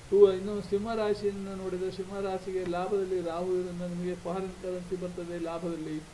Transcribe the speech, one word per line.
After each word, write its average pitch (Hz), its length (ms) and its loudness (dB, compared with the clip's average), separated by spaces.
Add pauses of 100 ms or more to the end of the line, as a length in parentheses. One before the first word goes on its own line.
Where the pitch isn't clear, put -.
ಹೂ-, 190 280 10
ಇನ್ನು 202 240 -2
ಸಿಂಹ 208 340 -2
ರಾಶಿಯನ್ನು 202 600 0
ನೋಡಿದರೆ 185 360 -4
ಸಿಂಹ 190 280 -6
ರಾಶಿಗೆ 190 460 -2
ಲಾಭದಲ್ಲಿ 185 560 0
ರಾಹು 170 240 -2
ಇರುವುದರಿಂದ 180 360 -2
ನಿಮಗೆ 175 340 -4
ಫಾರಿನ್ 185 480 -6
ಕರೆನ್ಸಿ 180 320 -4
ಬರ್ತದೆ 175 440 -6
ಲಾಭದಲ್ಲಿ. 165 640 -4 (100)